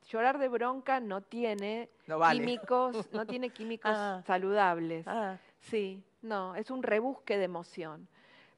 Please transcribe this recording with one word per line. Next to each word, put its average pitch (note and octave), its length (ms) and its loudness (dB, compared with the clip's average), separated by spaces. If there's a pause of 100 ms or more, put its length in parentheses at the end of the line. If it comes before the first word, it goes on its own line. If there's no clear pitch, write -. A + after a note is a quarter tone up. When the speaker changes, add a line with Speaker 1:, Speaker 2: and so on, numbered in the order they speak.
Speaker 1:
llorar B3 300 2
de C4+ 100 2
bronca B3+ 520 0
no G3 220 -4
tiene A3 680 -4 (160)
Speaker 2:
No D#3 120 -2
vale. E3 220 8
Speaker 1:
químicos, A#3+ 720 0
no G#3+ 140 -4
Speaker 2:
<laughs> A#3+ 120 -6
Speaker 1:
tiene B3+ 120 -4
químicos A3 440 -2
Speaker 2:
Ah. G3+ 320 -2
Speaker 1:
saludables. F3+ 800 2
Speaker 2:
Ah. F#3+ 320 -4 (220)
Speaker 1:
Sí, G3 420 -4 (200)
no, F#3+ 320 -4
es A3 160 -6
un C4 120 -4
rebusque A3+ 560 0
de G3 60 2
emoción. F3 640 -8 (500)